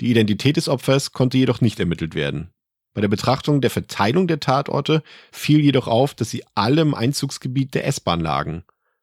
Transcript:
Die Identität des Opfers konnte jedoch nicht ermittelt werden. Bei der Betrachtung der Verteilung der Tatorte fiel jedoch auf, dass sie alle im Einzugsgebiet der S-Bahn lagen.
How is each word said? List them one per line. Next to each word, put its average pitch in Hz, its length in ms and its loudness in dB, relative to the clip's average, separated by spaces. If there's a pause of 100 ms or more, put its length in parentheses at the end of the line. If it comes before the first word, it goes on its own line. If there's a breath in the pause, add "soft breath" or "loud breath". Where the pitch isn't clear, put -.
Die 117 100 0
Identität 113 460 2
des 165 120 -2
Opfers 139 440 0
konnte 131 260 2
jedoch 127 220 2
nicht 117 180 0
ermittelt 82 380 -2
werden. 71 340 -4 (420)
Bei 101 100 -4
der 104 60 2
Betrachtung 135 520 0
der 120 100 0
Verteilung 123 560 -2
der 160 140 -2
Tatorte 143 640 0 (260 loud breath)
fiel 151 300 2
jedoch 143 260 2
auf, 120 280 0
dass - 160 -6
sie 120 120 -10 (140)
alle 127 260 2
im 151 140 0
Einzugsgebiet 135 800 -4
der - 120 -2
S-Bahn 87 320 -2
lagen. 80 460 -4 (380)